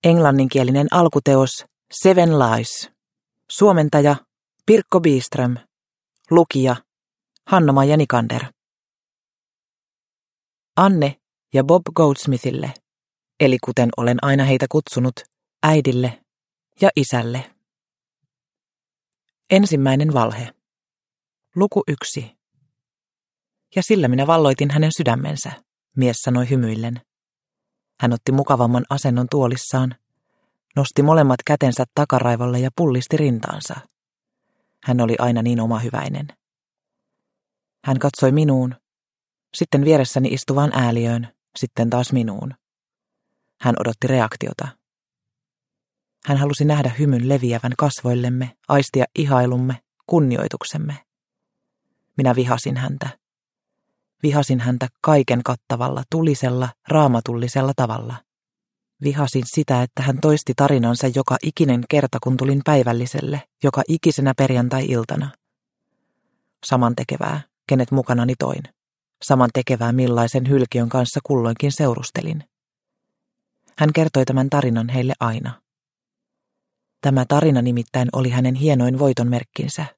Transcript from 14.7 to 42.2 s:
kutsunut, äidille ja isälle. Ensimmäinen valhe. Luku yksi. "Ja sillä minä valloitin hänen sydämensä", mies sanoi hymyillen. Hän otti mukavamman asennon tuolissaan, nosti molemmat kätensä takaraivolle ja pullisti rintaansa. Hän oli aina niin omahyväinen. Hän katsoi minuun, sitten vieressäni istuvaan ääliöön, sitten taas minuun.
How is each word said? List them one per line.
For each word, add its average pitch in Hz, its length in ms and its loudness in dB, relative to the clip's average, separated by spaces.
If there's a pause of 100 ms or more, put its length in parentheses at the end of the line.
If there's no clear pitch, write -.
kutsunut, 127 440 -2 (480)
äidille 127 640 0 (560)
ja 196 160 6
isälle. 127 540 -4 (2000)
Ensimmäinen 151 640 4
valhe. 113 420 -2 (1000)
Luku 202 320 0
yksi. - 480 -8 (1400)
"Ja 185 60 -2
sillä 185 260 2
minä 131 180 0
valloitin 143 440 2
hänen 156 260 2
sydämensä", 139 560 -2 (440)
mies 123 200 0
sanoi 123 340 -2
hymyillen. 117 500 -2 (1000)
Hän 120 120 0
otti 123 200 -2
mukavamman 123 580 0
asennon 123 400 -2
tuolissaan, 127 640 -2 (840)
nosti 139 260 0
molemmat 147 440 4
kätensä 131 380 0 (100)
takaraivolle 123 640 0
ja 131 180 -2
pullisti 139 400 -2
rintaansa. 127 640 -4 (1040)
Hän 123 160 0
oli 113 180 0
aina 120 240 0
niin 120 180 -2
omahyväinen. 120 680 -6 (1600)
Hän 131 140 0
katsoi 131 340 2
minuun, 135 420 2 (800)
sitten 143 300 0
vieressäni 135 440 2
istuvaan 139 460 0
ääliöön, 117 540 0 (280)
sitten 117 340 -4
taas 123 220 -2
minuun. 117 420 -4 (1040)